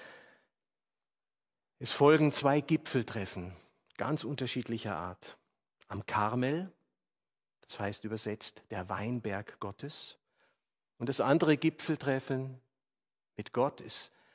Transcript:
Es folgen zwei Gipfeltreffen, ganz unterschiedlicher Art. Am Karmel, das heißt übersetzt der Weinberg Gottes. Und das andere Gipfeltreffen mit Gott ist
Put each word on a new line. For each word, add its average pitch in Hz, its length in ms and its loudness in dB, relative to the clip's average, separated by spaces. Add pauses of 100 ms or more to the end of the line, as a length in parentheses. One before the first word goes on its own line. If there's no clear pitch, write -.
(1800)
Es 123 140 -2
folgen 147 400 8
zwei 143 300 4
Gipfeltreffen, 107 920 -2 (440)
ganz 151 260 -2
unterschiedlicher 117 720 -4
Art. 90 420 -10 (500)
Am 101 180 -8
Karmel, 127 640 0 (880)
das - 180 -14
heißt 104 260 -4
übersetzt 107 640 -6
der 92 180 -4
Weinberg 104 720 -4
Gottes. - 580 -10 (800)
Und 117 100 -4
das 131 140 0
andere 151 340 6
Gipfeltreffen 135 1040 0 (800)
mit - 160 -10
Gott 135 260 2
ist - 320 -6 (240)